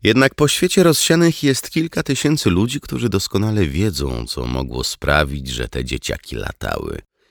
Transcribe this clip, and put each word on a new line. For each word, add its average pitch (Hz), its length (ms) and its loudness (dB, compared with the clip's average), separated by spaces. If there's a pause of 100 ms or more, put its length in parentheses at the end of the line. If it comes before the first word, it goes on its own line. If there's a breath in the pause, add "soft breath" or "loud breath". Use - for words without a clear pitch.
Jednak 127 320 4
po 147 120 2
świecie 180 360 2
rozsianych 165 600 4
jest 135 260 0
kilka - 340 -2
tysięcy 143 460 0
ludzi, 113 320 0
którzy 120 280 -4
doskonale 101 580 0
wiedzą, 69 600 -2
co - 180 -6
mogło 64 380 -4
sprawić, 71 640 -2
że 60 220 -6
te 64 160 -4
dzieciaki 60 500 -8
latały. 50 680 -6 (300)